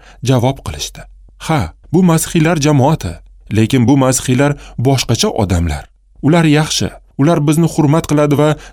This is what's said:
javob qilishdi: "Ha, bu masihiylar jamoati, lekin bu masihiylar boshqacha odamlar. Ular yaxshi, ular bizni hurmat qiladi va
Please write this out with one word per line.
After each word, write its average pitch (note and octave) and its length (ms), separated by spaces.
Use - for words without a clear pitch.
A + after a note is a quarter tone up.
javob C3 420
qilishdi: - 360
"Ha, D#3 220
bu E3+ 120
masihiylar E3 540
jamoati, C#3+ 580
lekin A2+ 380
bu C#3 100
masihiylar C3 560
boshqacha B2+ 500
odamlar. E2+ 560
Ular D#3+ 220
yaxshi, D3+ 440
ular D#3+ 220
bizni D#3 260
hurmat D#3 400
qiladi D3 320
va D3+ 120